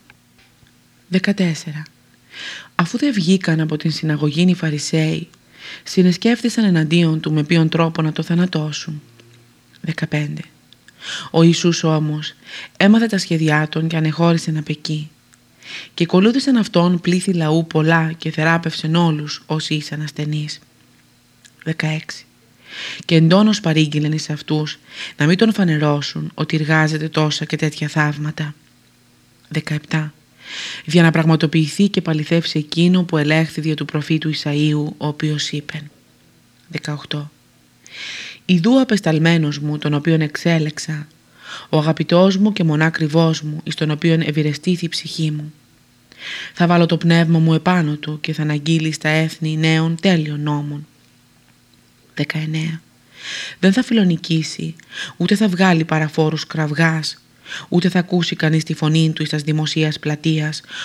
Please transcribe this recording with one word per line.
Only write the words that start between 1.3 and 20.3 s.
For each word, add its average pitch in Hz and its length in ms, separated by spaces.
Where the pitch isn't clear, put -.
Αφού 175 240
δε 294 120
βγήκαν 180 500
από 156 160
την 156 140
συναγωγήν 151 580
οι 180 60
Φαρισαίοι, 160 720
συνεσκέφθησαν 220 840
εναντίον 165 560
του 151 120
με 151 120
ποιον 160 240
τρόπο 165 340
να 156 100
το 160 100
θανατώσουν. 160 800
Δεκαπέντε. 151 600
Ο 165 120
Ιησούς 170 420
όμως 151 500
έμαθε 220 300
τα 208 120
σχέδιά 156 500
των 160 200
και 165 80
ανεχώρησεν 160 600
απ' 156 120
εκεί. 151 420
Και - 80
ακολούθησαν 233 540
αυτόν 180 440
πλήθη 180 320
λαού 160 340
πολλά 160 460
και 160 180
θεράπευσεν 160 640
όλους 156 520
όσοι 156 280
ήσαν 151 280
ασθενείς. 151 560